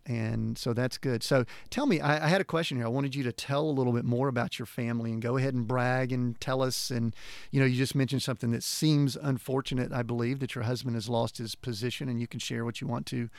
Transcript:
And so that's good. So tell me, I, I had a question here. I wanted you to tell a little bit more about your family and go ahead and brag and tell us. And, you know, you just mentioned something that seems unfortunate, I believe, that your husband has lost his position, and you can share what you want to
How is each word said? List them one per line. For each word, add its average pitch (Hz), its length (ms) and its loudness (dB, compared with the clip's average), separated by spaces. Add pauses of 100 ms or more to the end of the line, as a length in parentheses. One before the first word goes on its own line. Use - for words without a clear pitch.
And 113 500 -2
so 120 160 -2
that's 123 240 0
good. 120 240 -2
So 131 240 4 (240)
tell 285 160 0
me, 196 140 4
I, 151 260 2
I 151 40 4
had 190 120 6
a 180 40 -4
question 165 320 0
here. 120 100 0
I - 20 0
wanted 135 240 0
you 139 120 -2
to 120 60 2
tell 139 300 -2
a 156 80 2
little 131 240 4
bit 120 120 2
more 120 220 2
about 123 300 0
your - 80 -6
family 117 460 -2
and 113 100 -2
go 120 160 0
ahead 135 160 2
and 120 140 0
brag 127 440 2
and 123 280 0
tell 131 240 0
us. - 260 -2
And, 117 260 0 (360)
you 139 80 4
know, 135 80 6
you 127 80 4
just 131 180 2
mentioned 131 300 2
something 120 280 -2
that 117 120 0
seems 147 520 4
unfortunate, 131 760 -2
I 131 100 0
believe, 120 380 -2
that 131 160 -6
your 127 80 -4
husband 120 320 -2
has 110 140 -4
lost 120 280 0
his 113 160 -6
position, 123 560 -4
and 117 100 -2
you 120 80 -2
can - 120 -10
share 117 260 -4
what 117 160 -6
you - 60 -4
want 123 200 -2
to 120 320 -4